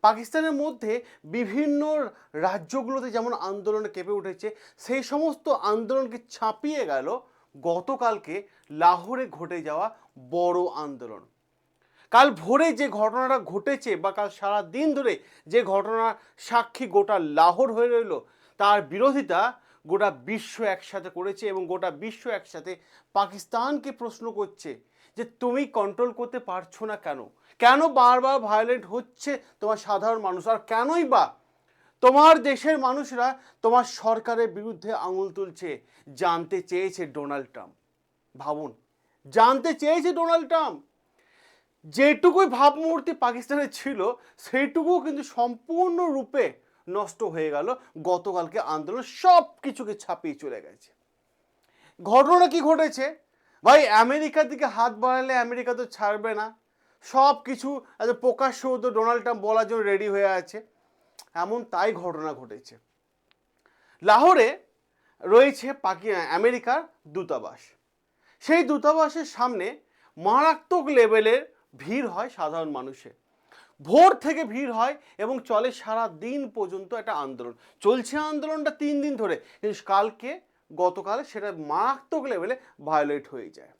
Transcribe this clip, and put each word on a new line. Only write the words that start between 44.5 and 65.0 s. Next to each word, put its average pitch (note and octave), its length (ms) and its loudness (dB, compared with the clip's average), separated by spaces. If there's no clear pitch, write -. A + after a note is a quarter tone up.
কিন্তু C#4+ 240 -8
সম্পূর্ণরূপে C#4 1300 -2
নষ্ট G3+ 340 -6
হয়ে D#3+ 260 -4
গেল। D#3 260 -4
গতকালকে F3+ 580 -4
আন্দোলন D#3 420 -6
সব F4 420 4
কিছুকে B3 320 -10
ছাপিয়ে E3+ 420 -8
চলে B2 260 -12
গেছে। - 300 -20
ঘটনা C#4 460 6
কি D#4+ 140 0
ঘটেছে? D4+ 540 0
ভাই, C#4 240 8
আমেরিকার C#4 600 2
দিকে C#4+ 160 -4
হাত A#3 280 0
বাড়ালে B3+ 440 0
আমেরিকা B3 360 -4
তো A#3+ 120 -6
ছাড়বে G#3+ 500 -4
না, A3 260 -10
সব C4+ 340 4
কিছু C4 360 -8
আজ A3+ 100 -2
প্রকাশ্য B3+ 680 0
তো A#3+ 140 -4
ডোনাল্ড A3+ 300 0
ট্রাম্প A#3+ 200 -4
বলার A3 260 2
জন্য A3+ 140 -4
রেডি G3+ 260 0
হয়ে G3+ 180 0
আছে। F#3+ 420 -4
এমন G3+ 300 -4
তাই G#3 300 -2
ঘটনা D#3+ 400 -8
ঘটেছে। A#2+ 440 -18
লাহোরে C4 560 6